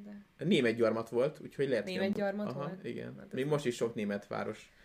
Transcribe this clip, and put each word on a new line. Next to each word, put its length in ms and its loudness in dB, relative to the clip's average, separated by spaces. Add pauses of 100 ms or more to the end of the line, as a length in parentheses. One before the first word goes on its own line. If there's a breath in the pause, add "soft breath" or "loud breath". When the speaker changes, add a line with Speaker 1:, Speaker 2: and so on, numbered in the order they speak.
Speaker 1:
de 420 -14
Speaker 2:
Német 320 6
gyarmat 320 4
volt, 320 2
úgyhogy 280 -2
lehet, 160 2
Speaker 1:
Német 220 -2
Speaker 2:
hogy 100 2
Speaker 1:
gyarmat 340 -2
Speaker 2:
aha, 80 -6
Speaker 1:
volt? 260 -6
Speaker 2:
igen. 340 -8
Speaker 1:
Hát 80 -16
ez 60 -14
Speaker 2:
Még 140 -2
most 200 0
is 80 2
sok 200 -2
német 320 -2
város. 460 -6 (120 loud breath)